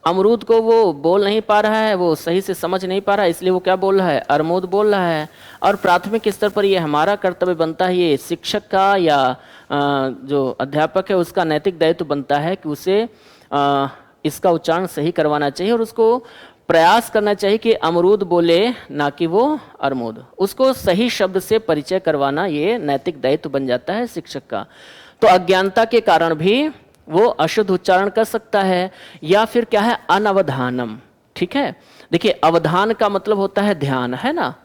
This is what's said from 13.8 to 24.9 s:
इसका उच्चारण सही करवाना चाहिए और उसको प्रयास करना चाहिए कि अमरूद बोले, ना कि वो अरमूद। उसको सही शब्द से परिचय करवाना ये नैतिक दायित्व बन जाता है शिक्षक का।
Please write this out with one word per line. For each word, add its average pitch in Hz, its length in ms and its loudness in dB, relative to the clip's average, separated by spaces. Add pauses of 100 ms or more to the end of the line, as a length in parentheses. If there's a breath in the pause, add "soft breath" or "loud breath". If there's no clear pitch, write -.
इसका 160 260 0
उच्चारण 165 340 0
सही 160 260 -4
करवाना 147 380 0
चाहिए 180 240 -4
और 233 80 0
उसको 226 440 0 (420 loud breath)
प्रयास 170 420 4
करना 208 240 0
चाहिए 202 240 0
कि 226 160 0
अमरूद 180 500 2
बोले, 175 500 2 (180 loud breath)
ना 143 180 -2
कि 165 180 -4
वो 226 320 0 (220 loud breath)
अरमूद। 120 440 -4 (120)
उसको 262 360 0
सही 208 360 0
शब्द 190 300 -2
से 214 200 0
परिचय 165 400 -2
करवाना 151 460 -2
ये 175 320 -2
नैतिक 147 440 -4
दायित्व 147 280 -2
बन 139 180 -4
जाता 127 260 -4
है 233 140 -4
शिक्षक 151 420 -12
का। 104 160 -8 (560 loud breath)